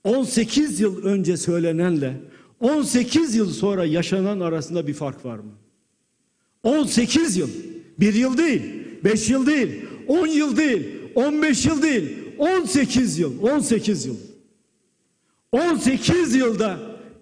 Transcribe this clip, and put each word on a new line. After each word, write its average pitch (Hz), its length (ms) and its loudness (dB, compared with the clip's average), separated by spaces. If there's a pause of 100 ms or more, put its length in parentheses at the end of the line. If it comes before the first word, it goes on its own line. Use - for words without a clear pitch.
On 247 200 2
sekiz 233 560 0
yıl 196 240 0
önce 180 340 0
söylenenle 165 840 0 (380)
on 285 220 2
sekiz 247 540 2
yıl 202 160 2
sonra 190 340 0
yaşanan 185 540 0
arasında 165 480 -4
bir 147 60 -4
fark 139 320 -8
var 117 140 -10
mı? 104 120 -18 (1120)
On 285 200 2
sekiz 247 540 2
yıl, 139 120 -2 (500)
bir 202 140 4
yıl 247 240 2
değil, 277 240 2 (420)
beş 214 260 2
yıl 262 160 2
değil, 277 400 0 (220)
on 311 200 2
yıl 294 300 0
değil, 247 300 0 (280)
on 294 260 2
beş 311 240 2
yıl 294 160 2
değil, 247 360 0 (200)
on 349 280 2
sekiz 233 540 0
yıl, 156 240 -4
on 277 160 2
sekiz 202 460 0
yıl. 120 120 -8 (1300)
On 320 240 2
sekiz 269 600 2
yılda 220 440 0 (420)